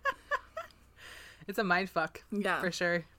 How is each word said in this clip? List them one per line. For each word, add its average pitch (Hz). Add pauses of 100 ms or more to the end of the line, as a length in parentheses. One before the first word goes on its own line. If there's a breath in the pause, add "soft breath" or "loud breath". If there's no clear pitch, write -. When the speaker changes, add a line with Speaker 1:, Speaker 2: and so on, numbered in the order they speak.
Speaker 1:
<laughs> -
It's 202
a 220
mind 185
fuck. -
Speaker 2:
Yeah. 196
Speaker 1:
For 180
sure. 170 (140)